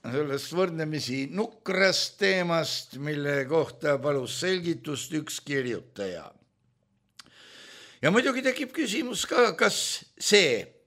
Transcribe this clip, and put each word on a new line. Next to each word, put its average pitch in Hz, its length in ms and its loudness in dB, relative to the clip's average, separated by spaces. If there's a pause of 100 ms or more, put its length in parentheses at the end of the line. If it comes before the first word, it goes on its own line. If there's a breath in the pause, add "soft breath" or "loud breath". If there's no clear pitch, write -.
sellest 139 480 -4
võrdlemisi 156 680 -2 (100)
nukrast 190 880 0
teemast, 175 800 0
mille 143 480 -2
kohta 151 520 0
palus 131 420 -2
selgitust 165 720 -4
üks - 280 -4
kirjutaja. 101 840 -4 (1800 loud breath)
Ja 147 80 4
muidugi 254 320 2
tekib 254 320 -2
küsimus 247 520 -2
ka, 226 280 4
kas - 480 0 (160)
see 156 460 4 (200)